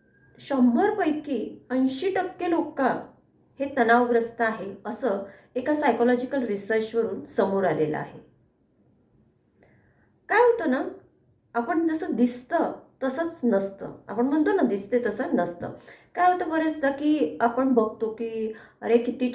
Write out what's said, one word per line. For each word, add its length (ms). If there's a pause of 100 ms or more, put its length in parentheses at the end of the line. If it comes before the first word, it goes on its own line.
(380)
शंभर 520
पैकी 800
ऐंशी 400
टक्के 400
लोक 300 (800)
हे 180
तणावग्रस्त 640
आहे, 340 (120)
असं 360 (320)
एका 200
सायकॉलॉजिकल 720
रिसर्चवरून 800
समोर 400
आलेलं 340
आहे. 200 (2000)
काय 100
होतं 320
ना, 180 (680)
आपण 320
जसं 240
दिसतं 640 (300)
तसंच 420
नसतं. 480 (160)
आपण 180
म्हणतो 260
ना, 100
दिसते 440
तसं 180 (100)
नसतं. 380 (420)
काय 180
होतं 160
बरेचदा 420
की 500
आपण 320
बघतो 380
की, 440 (260)
"अरे, 180
किती 360